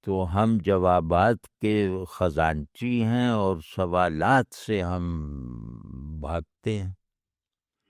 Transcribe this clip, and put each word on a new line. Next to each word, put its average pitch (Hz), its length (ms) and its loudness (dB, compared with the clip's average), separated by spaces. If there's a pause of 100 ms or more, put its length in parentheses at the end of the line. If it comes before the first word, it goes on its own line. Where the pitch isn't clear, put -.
तो 95 180 0
हम 101 380 2
जवाबात 90 840 4
के 101 600 -2
ख़जानची 80 920 -2
हैं 120 320 2
और 95 300 0
सवालात 90 920 2
से 104 280 -4
हम 71 1400 -6
भागते 85 560 -6
हैं 95 200 -8 (920)